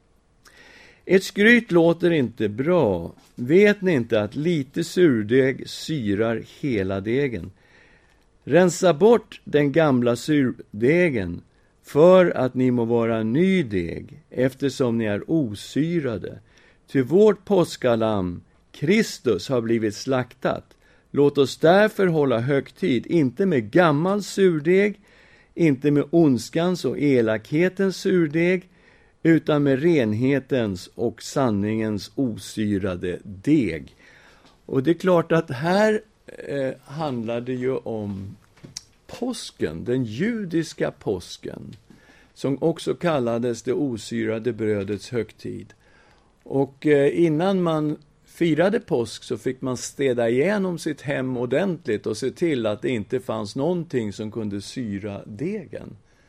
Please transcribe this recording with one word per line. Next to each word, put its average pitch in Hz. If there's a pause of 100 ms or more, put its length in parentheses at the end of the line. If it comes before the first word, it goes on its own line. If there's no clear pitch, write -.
(1080)
"Ert 190
skryt 226
låter 170
inte 117
bra. 107 (220)
Vet 202
ni 185
inte 113
att 107
lite 160
surdeg 131
syrar 110 (160)
hela 98
degen? 113 (920)
Rensa 175
bort 214
den 147
gamla 131
surdegen, 127 (420)
för 180
att 127
ni 127
må 120
vara 113
ny 175
deg, 85
eftersom 131
ni 113
är 104
osyrade. 135 (480)
Ty 139
vårt 196
påskalamm, 110 (300)
Kristus, 135
har 123
blivit 113
slaktat. - (360)
Låt 143
oss 135
därför 196
hålla 143
högtid, 135
inte 160
med 127
gammal 175
surdeg, 190 (540)
inte 147
med 143
ondskans 170
och 120
elakhetens 147
surdeg, 175 (540)
utan 156
med 135
renhetens 127
och 110
sanningens 110
osyrade 98
deg." 95 (680)
Och 131
det 156
är 170
klart 170
att 165
här, 190 (240)
eh, - (120)
handlar 123
det 123
ju 127
om 101 (720)
påsken, 95
den 127
judiska 165
påsken, - (580)
som 139
också 160
kallades 120
det 120
osyrade 117
brödets 104
högtid. 107 (720)
Och, 139
eh, 143
innan 180
man 156 (280)
firade 170
påsk 120
så 123
fick 131
man 127
städa 120
igenom 180
sitt -
hem 131
ordentligt 120
och 107
se 127
till 135
att 107
det 143
inte 123
fanns 110
någonting 139
som 107
kunde 107
syra 101
degen. 156 (320)